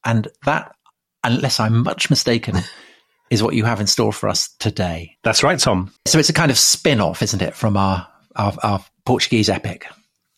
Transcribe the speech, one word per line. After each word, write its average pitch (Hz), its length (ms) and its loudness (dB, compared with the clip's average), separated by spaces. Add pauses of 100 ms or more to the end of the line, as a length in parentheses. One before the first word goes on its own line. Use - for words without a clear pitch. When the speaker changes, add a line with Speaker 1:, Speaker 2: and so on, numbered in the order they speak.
Speaker 1:
And 113 260 0 (180)
that, 156 280 -2 (480)
unless 120 380 0
I'm 113 220 2
much - 260 -4
mistaken, 117 480 0 (380)
<laughs> - 360 -16
is 107 120 2
what 113 120 0
you 110 120 0
have 110 160 0
in 101 40 -4
store 107 280 0
for 104 160 -4
us - 180 -4 (100)
today. 85 680 -4
Speaker 2:
That's 110 180 2
right, 151 160 2
Tom. 98 340 0 (140)
Speaker 1:
So 160 120 4
it's 151 120 4
a 156 40 0
kind 165 160 2
of 120 80 2
spin-off, - 600 2
isn't 104 220 -2
it, - 120 -4
from 104 220 0
our, 95 320 0 (280)
our, 101 260 -2
our 101 200 -2 (220)
Portuguese 117 460 2
epic? - 360 -6 (520)